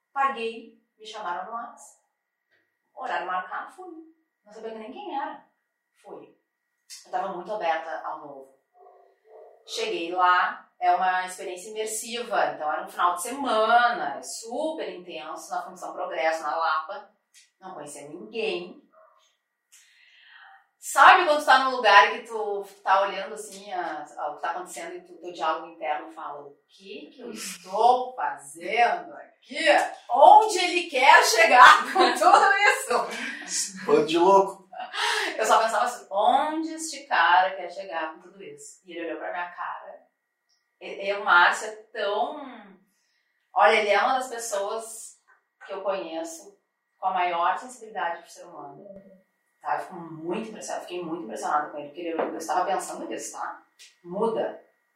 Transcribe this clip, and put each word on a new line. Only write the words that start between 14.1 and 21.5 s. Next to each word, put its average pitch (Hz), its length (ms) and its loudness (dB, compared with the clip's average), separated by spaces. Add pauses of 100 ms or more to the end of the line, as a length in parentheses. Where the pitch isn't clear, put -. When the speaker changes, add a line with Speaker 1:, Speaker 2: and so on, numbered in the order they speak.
Speaker 1:
é - 20 -18
super 294 720 -8
intenso, 160 560 -16
na - 140 -8
Fundição - 300 -14
Progresso, 160 500 -4
na 151 120 -4
Lapa. 165 540 -4 (520)
Não 185 120 -16
conhecia 147 360 -16
ninguém. 190 720 -8 (1900)
Sabe 359 480 8
quando 302 140 2
tu 294 60 -6
tá 262 180 6